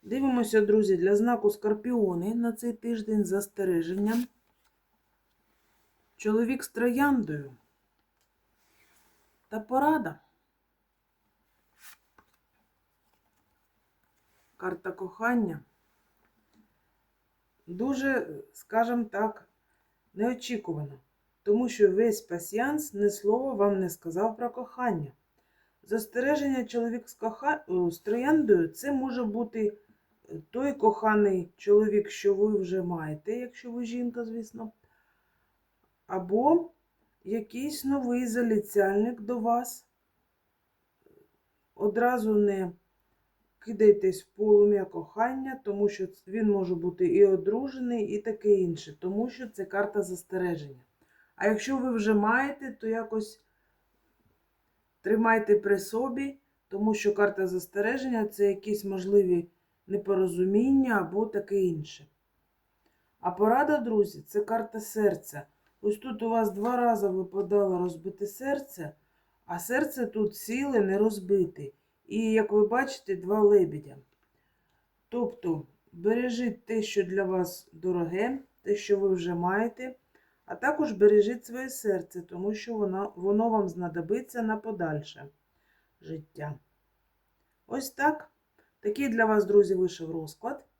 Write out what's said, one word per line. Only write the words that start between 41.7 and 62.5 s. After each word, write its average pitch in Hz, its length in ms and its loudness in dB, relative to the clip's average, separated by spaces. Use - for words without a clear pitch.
Одразу 220 600 2
не 196 380 2
кидайтесь 208 580 4
в - 40 -20
полум'я 208 580 6
кохання, 247 800 -4
тому 202 240 0
що 190 180 -4
ц-, - 200 -18
він 208 240 0
може 185 240 0
бути 175 320 -2
і 190 200 6
одружений, 240 800 -2
і 208 120 -6
таке 208 360 2
інше, 165 460 -2
тому 208 300 -4
що 240 180 -16
це 196 160 -10
карта 202 380 -2
застереження. 175 800 -6
А 196 100 -2
якщо 214 300 -2
ви 254 140 -4
вже 220 240 0
маєте, 262 680 -2
то 226 60 -8
якось 220 540 -6
тримайте 214 580 4
при 202 200 2
собі, 254 600 -4
тому 208 260 0
що 208 200 0
карта 196 320 2
застереження — 220 840 -2
це 202 180 0
якісь 202 380 -2
можливі 185 640 2
непорозуміння 196 1120 2
або 185 260 -2
таке 202 340 -4
інше. 160 460 -4